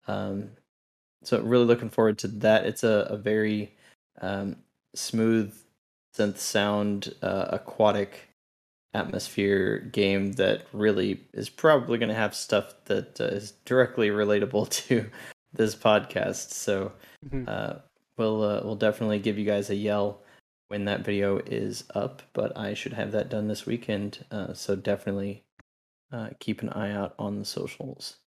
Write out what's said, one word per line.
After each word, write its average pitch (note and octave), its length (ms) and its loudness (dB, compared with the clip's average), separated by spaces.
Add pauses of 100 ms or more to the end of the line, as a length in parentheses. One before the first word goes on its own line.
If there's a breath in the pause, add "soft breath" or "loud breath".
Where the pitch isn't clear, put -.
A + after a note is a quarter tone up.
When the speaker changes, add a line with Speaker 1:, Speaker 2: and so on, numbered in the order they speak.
Speaker 1:
Um, G2+ 440 -4 (720)
so A2 180 0
really A#2+ 240 4
looking A#2 240 4
forward A2 300 4
to - 80 -6
that. G#2+ 380 4
It's G#2+ 200 -2
a, G#2+ 240 4
a G#2+ 80 -4
very, G#2+ 560 0 (480 soft breath)
um, G2 340 -4 (400)
smooth A2+ 580 2 (640)
synth G#2 220 0
sound, G#2 840 0
uh, F#2+ 280 -2
aquatic - 800 0 (680)
atmosphere G2 840 0 (140)
game G2 420 2
that G2+ 300 2 (100)
really G#2 480 2 (120)
is G#2+ 160 -8
probably B2+ 480 4
gonna A2 160 0
have A2 220 0
stuff - 380 0 (120)
that, - 360 -2
uh, G#2+ 40 0
is G#2 260 -4 (140)
directly B2 440 4
relatable G#2 600 2
<laughs> - 180 -4
to A2 220 2 (440 loud breath)
this G#2+ 220 2
podcast. - 760 2
So, G2 400 -2 (360 loud breath)
Speaker 2:
Mm-hmm. C3 220 -6
Speaker 1:
uh, G#2+ 240 -4 (440)
we'll, G#2+ 260 0
uh, G#2 200 0
we'll G#2+ 140 -6
definitely G#2+ 420 2
give G#2 180 -2
you G#2+ 60 -2
guys G2+ 260 0
a G2+ 60 0
yell G#2 460 0 (480 soft breath)
when G#2 160 -4
that G2+ 180 -2
video G2+ 360 0
is G#2 440 -6 (100)
up, - 280 -4 (100)
but - 260 -2
I G#2 160 -6
should - 200 -8
have G#2+ 180 -4
that G#2+ 160 -2
done G#2+ 220 -4
this - 160 -6
weekend. G#2 680 -4
Uh, G2 220 -6
so - 240 -2
definitely, G2+ 680 -4 (720)
uh, A2+ 160 -8 (100)
keep - 220 -4
an A2+ 80 -6
eye G#2 240 -4
out G2+ 260 -4
on G#2 200 -4
the G#2 40 -8
socials. - 720 -10 (180)